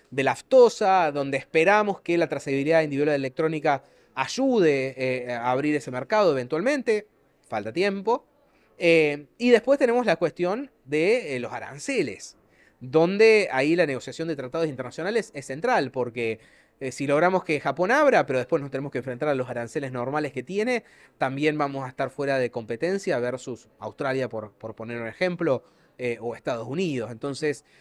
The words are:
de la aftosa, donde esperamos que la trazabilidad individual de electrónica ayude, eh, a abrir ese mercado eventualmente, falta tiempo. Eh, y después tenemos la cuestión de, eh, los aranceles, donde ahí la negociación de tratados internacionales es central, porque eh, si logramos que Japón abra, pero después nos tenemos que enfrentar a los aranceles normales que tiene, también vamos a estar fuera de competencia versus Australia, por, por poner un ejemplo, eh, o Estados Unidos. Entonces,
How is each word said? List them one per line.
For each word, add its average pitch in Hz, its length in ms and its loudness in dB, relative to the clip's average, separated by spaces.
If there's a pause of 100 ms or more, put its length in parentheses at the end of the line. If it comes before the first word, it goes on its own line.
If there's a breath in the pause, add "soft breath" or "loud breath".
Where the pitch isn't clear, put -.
(120)
de 135 120 -2
la 131 100 4
aftosa, 196 800 4
donde 139 260 -2
esperamos 196 640 2
que 170 180 0
la 160 80 2
trazabilidad 143 560 0
individual 147 300 0
de - 20 2
electrónica 143 680 -2 (300 soft breath)
ayude, 147 840 2
eh, 127 340 -4
a 120 180 -4
abrir 139 260 0
ese 139 140 -6
mercado 156 440 2
eventualmente, 208 760 -2 (400)
falta 110 260 -6
tiempo. 196 540 -2 (500 soft breath)
Eh, 156 480 2 (140)
y 240 100 2
después 240 300 6
tenemos 247 260 2
la 170 120 2
cuestión 180 520 -2 (160)
de, 160 500 0
eh, 123 40 -4
los 113 120 -8
aranceles, 127 840 -6 (420 soft breath)
donde 190 720 4
ahí 143 240 2
la 170 120 4
negociación 135 400 -6
de 165 80 -4
tratados 143 320 -4
internacionales 156 640 -4
es 139 140 -12
central, 165 420 0
porque 117 500 -4 (420 soft breath)
eh, 131 100 -6
si 139 160 -6
logramos 175 360 2
que 147 180 -2
Japón 170 300 0
abra, 247 340 4
pero 131 140 0
después 147 200 0
nos 139 120 -10
tenemos 139 200 -6
que - 60 -6
enfrentar 127 320 -4
a 143 60 2
los 127 140 -2
aranceles 123 420 -6
normales 135 420 -4
que 127 80 -6
tiene, 214 420 -4 (360 soft breath)
también 139 360 0
vamos 139 300 -2
a - 20 -8
estar 135 220 -4
fuera 139 300 -2
de 123 100 0
competencia 135 680 -4
versus 123 500 -6 (100)
Australia, 131 480 -4
por, 107 260 -10
por 110 200 -14
poner 117 260 -10
un 113 80 -8
ejemplo, 165 560 -2 (360 soft breath)
eh, 120 200 -4
o 117 160 -8
Estados 113 320 -6
Unidos. 135 440 -4
Entonces, 139 540 -6 (160 soft breath)